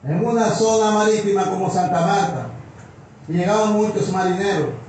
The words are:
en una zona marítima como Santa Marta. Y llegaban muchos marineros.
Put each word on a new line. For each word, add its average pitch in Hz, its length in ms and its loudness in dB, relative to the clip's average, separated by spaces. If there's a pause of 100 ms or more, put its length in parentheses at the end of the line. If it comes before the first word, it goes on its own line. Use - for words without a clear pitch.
en 160 200 -2
una 226 280 2
zona 220 400 2
marítima 208 540 2
como 185 260 -2
Santa 180 300 0
Marta. 151 480 0 (760)
Y 156 60 -6
llegaban 208 400 2
muchos 208 380 0
marineros. 185 580 0 (200)